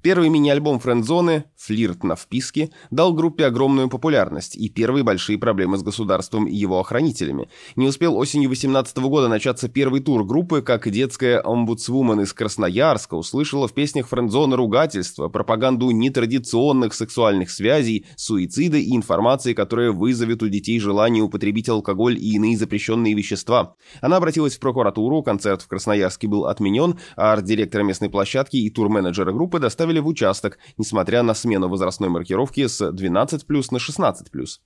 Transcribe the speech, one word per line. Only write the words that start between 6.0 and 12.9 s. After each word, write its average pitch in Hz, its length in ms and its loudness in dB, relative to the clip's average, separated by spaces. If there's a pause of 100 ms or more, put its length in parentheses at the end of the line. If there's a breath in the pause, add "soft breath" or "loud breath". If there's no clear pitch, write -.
и 76 100 -4
его 95 240 0
охранителями. 95 720 -2 (260 loud breath)
Не 131 120 2
успел 139 280 2
осенью 139 340 0
восемнадцатого 131 600 -2
года 143 180 4
начаться 117 400 0
первый 135 320 0
тур 123 240 2
группы, 151 380 0
как 117 280 0
детская 120 540 0
омбудсвумен 117 800 0
из 98 100 -2
Красноярска 107 840 0